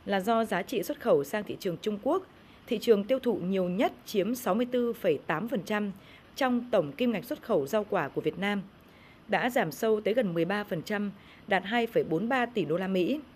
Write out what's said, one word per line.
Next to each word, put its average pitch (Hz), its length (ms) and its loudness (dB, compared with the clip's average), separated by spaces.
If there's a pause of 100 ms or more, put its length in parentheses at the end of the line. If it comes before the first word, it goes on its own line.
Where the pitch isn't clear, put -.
là 196 140 0
do 226 260 2
giá 196 160 -2
trị 196 220 -2
xuất 196 160 -6
khẩu 165 240 4
sang 208 200 -4
thị - 160 -8
trường 170 180 -4
Trung 214 260 -4
Quốc, 349 200 2 (440)
thị 233 140 -2
trường 208 220 6
tiêu 262 160 0
thụ 240 160 0
nhiều 185 280 0
nhất 185 280 0 (140)
chiếm 208 300 0
sáu 196 200 0
mươi 240 160 2
tư 240 220 0
phẩy 165 340 0
tám 170 200 -2
phần 233 160 -2
trăm 208 280 -2 (440)
trong 247 360 0
tổng 160 200 2
kim 240 200 0
ngạch 190 140 -2
xuất - 160 -6
khẩu 156 260 0
rau 214 220 0
quả 170 180 0
của 143 140 -4
Việt 156 180 -2
Nam, 202 220 0 (680)
đã 208 220 2
giảm 240 220 0
sâu 220 300 2
tới 208 120 2
gần 220 200 -2
mười 165 120 2
ba 202 180 -2
phần 180 180 -4
trăm, 202 300 -4 (360)
đạt 190 180 2
hai 226 220 0
phẩy 170 160 2
bốn 160 260 0
ba 254 160 2
tỷ 226 200 -2
đô 151 120 0
la 185 100 -2
Mỹ 190 320 0 (160)